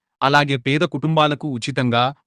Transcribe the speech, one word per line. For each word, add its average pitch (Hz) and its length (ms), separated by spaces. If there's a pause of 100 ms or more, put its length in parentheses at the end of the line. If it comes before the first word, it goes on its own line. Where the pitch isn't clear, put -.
(200)
అలాగే 143 360
పేద 135 280
కుటుంబాలకు 151 640
ఉచితంగా 123 540 (240)